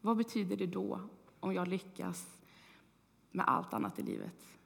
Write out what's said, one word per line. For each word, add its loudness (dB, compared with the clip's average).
vad 4
betyder 2
det 0
då -2
om 0
jag 2
lyckas -4
med 4
allt 2
annat -2
i -4
livet? -8